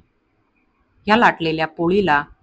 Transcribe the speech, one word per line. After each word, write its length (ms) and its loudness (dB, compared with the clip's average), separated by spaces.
या 100 2
लाटलेल्या 500 0
पोळीला 560 0